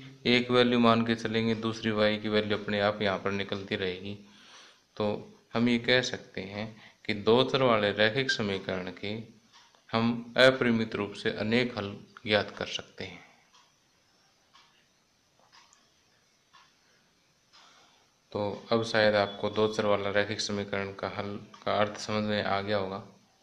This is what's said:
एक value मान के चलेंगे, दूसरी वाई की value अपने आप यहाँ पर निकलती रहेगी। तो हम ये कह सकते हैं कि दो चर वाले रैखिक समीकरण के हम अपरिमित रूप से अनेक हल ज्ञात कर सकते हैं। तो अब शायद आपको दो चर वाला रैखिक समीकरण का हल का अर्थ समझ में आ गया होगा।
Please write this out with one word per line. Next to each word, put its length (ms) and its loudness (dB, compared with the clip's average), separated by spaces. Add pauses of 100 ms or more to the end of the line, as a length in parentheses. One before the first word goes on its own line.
(280)
एक 240 4
value 280 6
मान 260 6
के 100 2
चलेंगे, 420 0
दूसरी 360 -2
वाई 240 2
की 120 -6
value 280 0
अपने 240 -2
आप 200 2
यहाँ 180 0
पर 140 -4
निकलती 440 -4
रहेगी। 400 -6 (800)
तो 80 -2 (480)
हम 160 2
ये 100 4
कह 220 4
सकते 420 -8
हैं 220 -8 (400)
कि 100 -2
दो 280 4
चर 180 0
वाले 300 4
रैखिक 400 0
समीकरण 640 -4
के 180 -8 (760)
हम 480 -2
अपरिमित 580 4
रूप 180 -4
से 220 -6
अनेक 420 0
हल 180 -6 (300)
ज्ञात 260 2
कर 160 -8
सकते 360 -10
हैं। 200 -14 (4000)
तो 120 -2 (280)
अब 120 2
शायद 320 4
आपको 360 0
दो 160 2
चर 180 -2
वाला 260 0
रैखिक 300 0
समीकरण 520 -4
का 160 -8
हल 260 -8 (280)
का 160 0
अर्थ 200 0
समझ 240 -4
में 200 -2
आ 180 -2
गया 160 -2
होगा। 220 -4 (440)